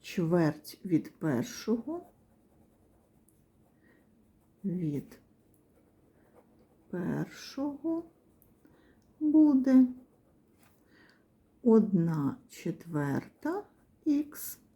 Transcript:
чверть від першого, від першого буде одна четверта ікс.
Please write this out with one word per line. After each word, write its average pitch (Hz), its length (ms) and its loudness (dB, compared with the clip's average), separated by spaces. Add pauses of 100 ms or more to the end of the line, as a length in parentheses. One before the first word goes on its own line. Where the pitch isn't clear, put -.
чверть 165 840 -2
від 175 340 -2
першого, 226 840 -4 (2500)
від 170 540 -6 (1700)
першого 277 1160 -8 (1120)
буде 269 680 6 (1800)
одна 170 760 2 (120)
четверта 165 1120 -6 (420)
ікс. - 540 -4 (160)